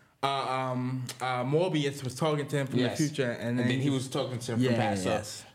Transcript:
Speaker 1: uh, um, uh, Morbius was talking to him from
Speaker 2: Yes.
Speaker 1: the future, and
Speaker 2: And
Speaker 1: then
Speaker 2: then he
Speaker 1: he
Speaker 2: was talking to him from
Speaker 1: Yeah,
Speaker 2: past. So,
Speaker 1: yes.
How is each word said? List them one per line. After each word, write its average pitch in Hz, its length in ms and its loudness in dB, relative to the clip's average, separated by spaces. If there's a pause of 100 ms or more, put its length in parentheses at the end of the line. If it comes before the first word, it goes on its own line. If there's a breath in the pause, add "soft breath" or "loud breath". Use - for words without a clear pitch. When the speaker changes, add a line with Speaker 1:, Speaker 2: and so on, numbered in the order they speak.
(220 loud breath)
Speaker 1:
uh, 135 40 2
um, 127 760 0 (160)
uh, 127 240 0
Morbius 147 580 2
was 127 120 -4
talking 151 340 0
to 147 80 -2
him 135 120 0
from 123 100 0
Speaker 2:
Yes. 120 180 2
Speaker 1:
the 156 100 2
future, 135 260 0
and 117 180 -4
Speaker 2:
And 123 80 0
Speaker 1:
then 117 100 2
Speaker 2:
then 131 80 2
he 131 80 0
Speaker 1:
he 143 60 4
Speaker 2:
was 131 180 0
talking 123 300 -4
to 117 140 -4
him 113 60 2
from 127 60 4
Speaker 1:
Yeah, 120 120 4
Speaker 2:
past. 101 260 2
So, 104 80 0
Speaker 1:
yes. - 340 -4 (100)